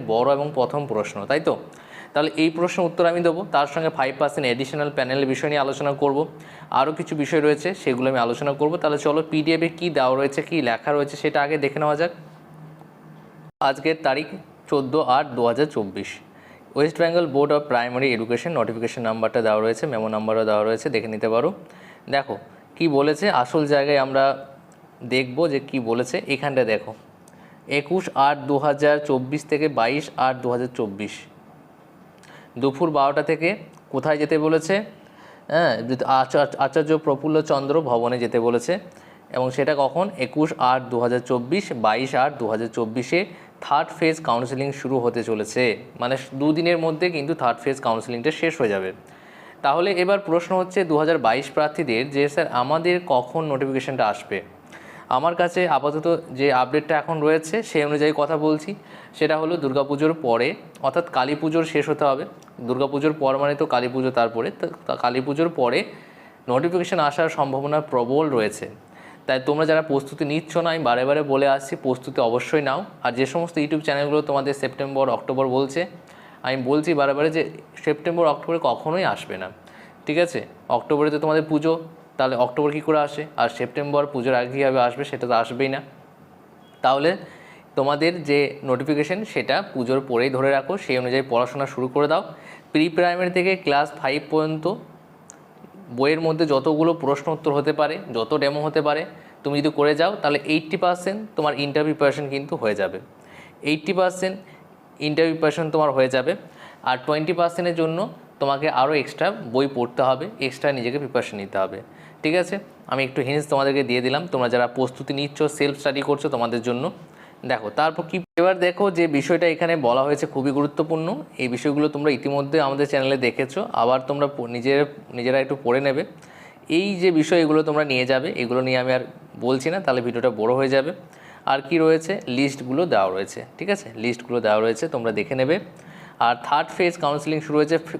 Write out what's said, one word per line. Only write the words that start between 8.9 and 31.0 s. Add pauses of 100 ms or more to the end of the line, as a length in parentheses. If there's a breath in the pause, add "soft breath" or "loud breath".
চলো,
পিডিএফে
কী
দেওয়া
রয়েছে,
কী
লেখা
রয়েছে,
সেটা
আগে
দেখে
নেওয়া
যাক। (1500)
আজকের
তারিখ (440)
চোদ্দো
আট
দু
হাজার
চব্বিশ। (680 loud breath)
West
Bengal
Board
of (100)
Primary
Education
নোটিফিকেশন
নাম্বারটা
দেওয়া
রয়েছে,
মেমো
নাম্বারও
দেওয়া
রয়েছে,
দেখে
নিতে
পারো। (580 loud breath)
দেখো (400 loud breath)
কী
বলেছে,
আসল
জায়গায়
আমরা (580)
দেখব
যে
কী
বলেছে।
এখানটা
দেখো, (720 loud breath)
একুশ
আট
দু
হাজার
চব্বিশ
থেকে
বাইশ
আট
দু
হাজার
চব্বিশ, (1500 loud breath)